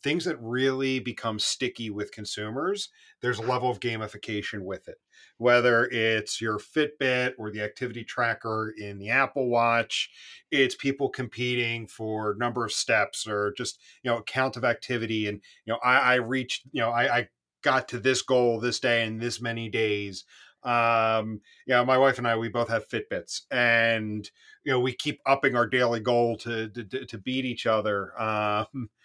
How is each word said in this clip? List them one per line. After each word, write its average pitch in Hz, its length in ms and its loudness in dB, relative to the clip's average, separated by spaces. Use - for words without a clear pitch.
things 151 220 -2
that 160 160 -4
really 131 580 0
become 110 400 -6
sticky 120 500 -4
with 101 220 -8
consumers, 123 760 -6
there's 120 180 -2
a 113 40 -6
level 123 260 0
of 110 100 -4
gamification 110 840 -6
with 92 240 -10
it. 82 100 -16
Whether 120 480 6
it's 113 560 0
your 110 160 -2
Fitbit 127 800 0
or 107 140 -8
the 107 100 -6
activity 113 420 -6
tracker 110 720 -2
in 101 200 -10
the 101 120 -10
Apple 131 400 0
Watch, 117 600 2
it's 135 240 2
people 139 340 -2
competing 120 800 -4
for 110 520 -4
number 120 260 -2
of 104 60 -8
steps - 560 0
or 104 300 0
just, - 220 -6
you 123 60 0
know, 117 120 2
count 131 360 -2
of 117 60 -4
activity. 113 640 0
And, 104 140 -6
you 110 80 -2
know, 117 100 -2
I, 127 140 6
I 127 180 6
reached, 123 560 -2
you 131 100 -2
know, 117 80 2
I, 120 280 2
I 117 100 -2
got 131 280 2
to 120 100 -6
this 127 220 2
goal 123 380 4
this 120 200 -2
day 117 260 2
in 110 140 -6
this 113 220 -6
many 117 280 -6
days. 104 540 -2
Um, 113 760 2
you 127 80 2
know, 123 100 6
my 131 140 4
wife 131 180 6
and 120 100 -2
I, 113 100 2
we 117 120 -2
both 117 200 0
have - 200 -2
Fitbits, - 520 -6
and, 113 760 2
you 143 80 -2
know, 127 80 4
we 127 140 2
keep - 340 -6
upping 135 280 4
our 117 120 4
daily 120 320 2
goal 120 380 2
to, 113 320 -4
to, 113 140 -10
to, 127 220 -8
to 113 140 -12
beat 131 260 -4
each 120 220 -4
other. 104 520 0
Um, 107 720 -2